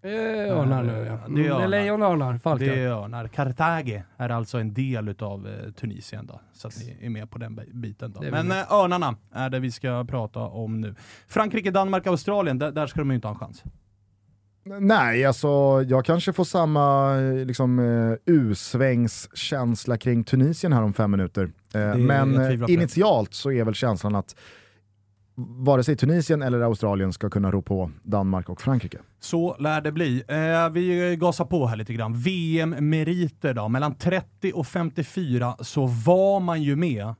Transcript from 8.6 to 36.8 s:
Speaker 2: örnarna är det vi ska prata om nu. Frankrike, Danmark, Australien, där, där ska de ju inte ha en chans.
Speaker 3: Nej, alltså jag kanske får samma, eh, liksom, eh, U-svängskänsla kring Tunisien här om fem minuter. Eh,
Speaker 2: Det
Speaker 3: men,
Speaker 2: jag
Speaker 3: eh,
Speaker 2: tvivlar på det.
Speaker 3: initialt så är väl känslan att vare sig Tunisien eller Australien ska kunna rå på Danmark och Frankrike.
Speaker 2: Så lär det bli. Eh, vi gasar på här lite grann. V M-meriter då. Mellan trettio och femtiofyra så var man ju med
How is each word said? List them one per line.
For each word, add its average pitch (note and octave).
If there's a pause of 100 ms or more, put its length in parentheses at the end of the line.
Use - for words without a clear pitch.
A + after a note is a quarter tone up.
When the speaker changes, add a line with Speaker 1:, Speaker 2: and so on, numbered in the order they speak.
Speaker 2:
örnarna F3 (180)
är C3
det C3
vi B2+
ska B2
prata A#2+
om A2
nu. G#2 (320)
Frankrike, G#3+
Danmark, F#3+
Australien, F3
där, D3
där D3+
ska -
de C#3
ju C3
inte A2
ha G#2
en F#2+
chans. - (1160)
Speaker 3:
Nej, C3+
alltså C3+ (400)
jag C3
kanske E3+
får F#3
samma, C#3+
eh, C3
liksom, B2+
eh, A#2 (100)
U-svängskänsla A#2+
kring A#2
Tunisien D3
här A#2
om G#2
fem G#2
minuter. G2
Eh, E2 (240)
Speaker 2:
Det G#2
Speaker 3:
men, C3+
Speaker 2:
jag C3+
Speaker 3:
eh, C3
Speaker 2:
tvivlar A#2+
på -
det. A#2
Speaker 3:
initialt E3+
så -
är A#2+
väl A2
känslan G#2
att - (1040)
vare B2+
sig D3
Tunisien D3+
eller B2
Australien G2+
ska G#2
kunna G2
rå F#2+
på F#2 (120)
Danmark F#2+
och F2+
Frankrike. - (220)
Speaker 2:
Så E3+
lär D3+
det D3+
bli. C#3
Eh, E3
vi F3
gasar E3+
på D3+
här A#2
lite A2
grann. A2+
V E3
M-meriter D#3
då. A2
Mellan C3+
trettio F#3
och D#3+
femtiofyra D3+
så C3
var F3+
man E3+
ju C#3+
med A2+